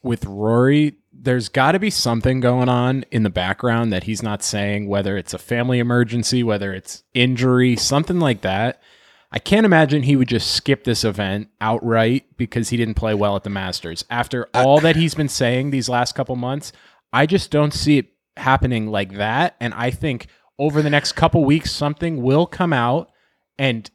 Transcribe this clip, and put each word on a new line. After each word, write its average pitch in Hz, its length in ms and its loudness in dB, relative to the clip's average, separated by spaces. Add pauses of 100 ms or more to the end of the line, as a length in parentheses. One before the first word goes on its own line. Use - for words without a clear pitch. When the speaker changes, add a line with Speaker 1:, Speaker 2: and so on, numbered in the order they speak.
Speaker 1:
with 117 240 -4
Rory, 123 680 2 (140)
there's 123 380 -2
gotta 147 300 2
be 208 100 0
something 127 520 0
going 123 280 2
on 123 420 0
in 113 120 0
the 104 80 2
background 110 640 -2
that 90 100 -4
he's 104 180 -6
not 104 200 -6
saying, 104 460 -4
whether 98 280 -2
it's - 160 -8
a 92 60 -8
family 123 400 -2
emergency, 120 640 0
whether 101 320 -2
it's - 280 -14 (120)
injury, 123 640 2
something 156 440 0
like 131 220 0
that. 98 400 -4 (500)
I - 60 -6
can't 214 280 2
imagine 151 360 4
he 139 140 4
would 127 120 4
just 117 240 -2
skip - 320 0
this 117 180 0
event 104 460 -2 (140)
outright 113 640 0 (120)
because 117 320 -4
he 123 80 -2
didn't 113 180 -2
play 107 200 -2
well 101 220 0
at 95 60 -4
the 101 80 -8
Masters. 92 600 -8
After 120 440 -4
Speaker 2:
I 127 80 2
Speaker 1:
all 139 180 6
that 160 160 2
he's 160 180 0
been 151 160 -2
saying 127 400 -2
these 131 180 -2
last 123 260 -2
couple 131 220 -6
months, 127 360 -8 (400)
I 135 140 2
just 175 240 0
don't 147 240 2
see 147 240 2
it - 80 -2 (300)
happening 123 520 0
like 98 260 -4
that. 113 460 -2
And 120 140 -4
I 120 160 -2
think 127 360 -6 (320)
over 147 220 0
the 151 100 2
next 147 220 0
couple 165 320 2
weeks, 147 280 2
something 147 500 -4
will 143 240 4
come 170 260 -2
out 127 380 0 (480)
and 120 360 -2